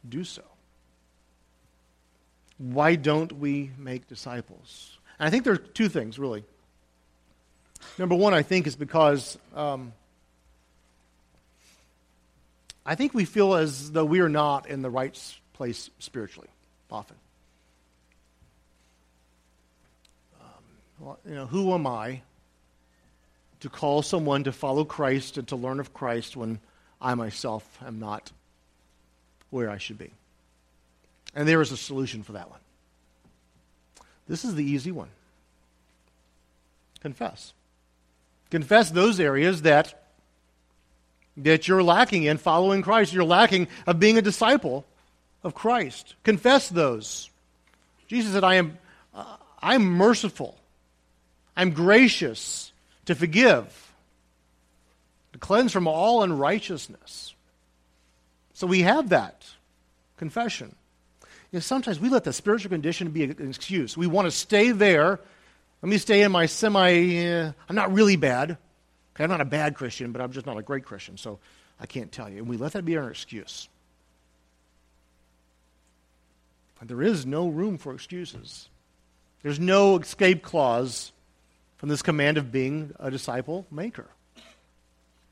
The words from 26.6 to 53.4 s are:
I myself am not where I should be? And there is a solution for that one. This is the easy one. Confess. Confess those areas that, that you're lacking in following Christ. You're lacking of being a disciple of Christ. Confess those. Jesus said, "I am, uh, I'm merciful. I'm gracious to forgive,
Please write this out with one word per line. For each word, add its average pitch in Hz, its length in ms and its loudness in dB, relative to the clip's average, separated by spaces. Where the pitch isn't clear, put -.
I 127 160 -4
myself 110 720 -10
am 113 120 -14
not 107 340 -12
where 123 180 -6
I 101 80 -10
should 104 220 -14
be? 80 120 -20
And 147 120 -4
there 160 140 2
is 135 100 -2
a 127 60 -12
solution 127 460 -10
for 107 100 -20
that 95 160 -16
one. - 120 -20
This 165 200 -8
is 208 80 -6
the 147 100 -4
easy 143 280 -4
one. 104 180 -14
Confess. - 520 -12
Confess 170 420 2
those 185 300 2
areas 156 400 2
that, 151 460 4
that 156 320 2
you're 190 140 4
lacking 180 400 4
in 151 160 2
following 185 420 2
Christ. 202 320 2
You're 180 120 2
lacking 180 440 4
of 170 140 2
being 214 160 8
a 226 60 4
disciple 196 640 0
of 170 100 -6
Christ. 220 600 -4
Confess 240 460 4
those. 135 580 -2
Jesus 220 240 -2
said, 196 100 2
"I 185 120 6
am, 170 240 2
uh, - 220 -18
I'm 233 240 4
merciful. 190 720 2
I'm 180 180 2
gracious 175 1000 2
to 175 100 0
forgive, 165 760 4